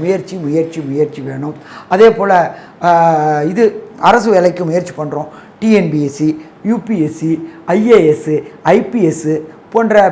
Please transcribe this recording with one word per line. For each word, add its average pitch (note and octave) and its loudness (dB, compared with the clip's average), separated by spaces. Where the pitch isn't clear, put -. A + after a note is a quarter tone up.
முயற்சி, F3+ -4
முயற்சி, D#3+ -2
முயற்சி C#3+ -4
வேணும். C#3+ -8
அதே A3 8
போல, G3 0
ஆ, F3 4
இது A3+ 2
அரசு A3 4
வேலைக்கு F3 0
முயற்சி F3 -4
பண்றோம், D3 -8
டி A3 2
என் E3+ -2
பி D3+ 0
எஸ் C#3 -12
சி, D#3 2
யூ A#3 0
பி G#3+ -2
எஸ் D#3 -8
சி, D#3+ -2
ஐ - 2
ஏ G#3 4
எஸ், D3+ -2
ஐ - 4
பி A#3+ -2
எஸ் - -8
போன்ற G#3+ 2